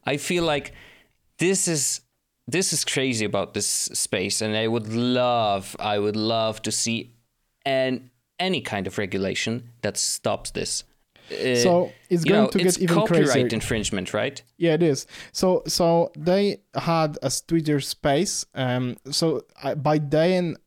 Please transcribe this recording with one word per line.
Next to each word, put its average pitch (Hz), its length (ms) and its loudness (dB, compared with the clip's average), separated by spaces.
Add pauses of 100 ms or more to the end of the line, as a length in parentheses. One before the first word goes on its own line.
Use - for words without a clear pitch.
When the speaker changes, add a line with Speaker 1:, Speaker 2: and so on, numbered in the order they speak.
Speaker 1:
I 143 140 -2
feel 175 260 -2
like 147 280 -2 (680)
this 180 280 2
is, 160 360 -2 (440)
this 160 280 0
is - 100 -2
crazy 127 400 0
about 101 300 -2
this 101 120 -2
space, - 760 -2
and 107 120 -2
I 110 140 0
would 113 240 -2
love, 120 880 0
I 104 180 0
would 104 180 0
love 110 460 0
to 110 100 -2
see - 420 -4 (500)
an, 131 460 0 (280)
any 180 220 0
kind 101 260 -4
of 95 120 -6
regulation 98 720 -4 (100)
that 101 160 -4
stops - 540 -4
this. - 340 -6 (460)
Uh, 123 260 -2
Speaker 2:
So 175 340 4 (200)
it's 170 160 2
Speaker 1:
you 165 60 6
Speaker 2:
going 214 120 6
Speaker 1:
know, - 60 0
Speaker 2:
to - 100 0
Speaker 1:
it's 180 160 2
Speaker 2:
get - 60 -2
even 170 140 2
Speaker 1:
copyright 165 360 4
Speaker 2:
crazier. 123 140 4
Speaker 1:
infringement, 107 680 -2
right? 120 300 -4 (160)
Speaker 2:
Yeah, 170 160 2
it 170 80 2
is. 147 240 2 (260)
So, 185 340 2
so 170 520 2
they 190 400 2 (160)
had 156 480 0
a 139 40 0
s-, 131 140 -2
Twitter 151 400 2
space. - 640 -2 (100)
Um, 127 420 -2 (140)
so 151 300 0 (220)
I, 139 120 -2
by 151 240 2
they 156 380 2
and 175 300 -2